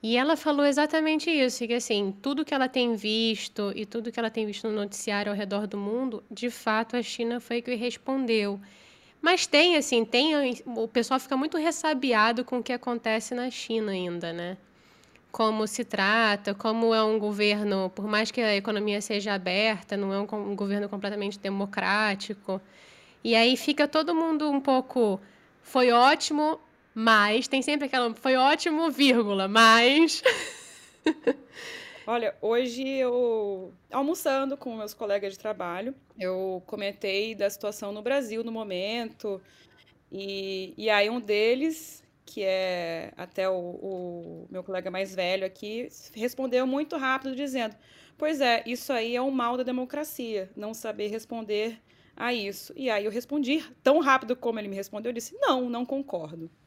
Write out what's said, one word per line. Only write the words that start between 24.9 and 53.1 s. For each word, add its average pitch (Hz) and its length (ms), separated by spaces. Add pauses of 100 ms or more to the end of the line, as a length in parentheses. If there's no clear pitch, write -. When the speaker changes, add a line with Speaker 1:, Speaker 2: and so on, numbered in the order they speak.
Speaker 1:
"Foi 254 280
ótimo, 294 680 (380)
mas", 220 480
tem 262 140
sempre 294 260
aquela, 247 280
"Foi 262 220
ótimo, 311 540
vírgula, 233 560
mas". 233 760 (840)
<laughs> - 420 (600)
Speaker 2:
Olha, 226 340
hoje 240 480
eu, 226 840 (160)
almoçando 277 640
com 247 200
meus 214 180
colegas 202 400
de - 40
trabalho, 196 560 (240)
eu 185 480
comentei 202 680
da 202 160
situação 208 420
no 214 80
Brasil 233 420
no 226 80
momento, 214 920 (680)
e, 190 680
e 214 100
aí 208 220
um 240 100
deles, 233 840 (220)
que - 180
é 180 720
até 185 320
o, 190 80
o 175 960
meu 185 140
colega 185 260
mais 190 240
velho 190 300
aqui, 214 440 (260)
respondeu 247 520
muito 294 300
rápido, 262 400
dizendo, 254 400 (400)
"Pois 302 240
é, 233 240
isso 240 260
aí 233 240
é 247 60
um 269 100
mal 254 280
da 254 60
democracia, 254 920
não 208 160
saber 214 360
responder 220 680 (380)
a 240 160
isso." 202 420
E 262 140
aí 208 160
eu 214 60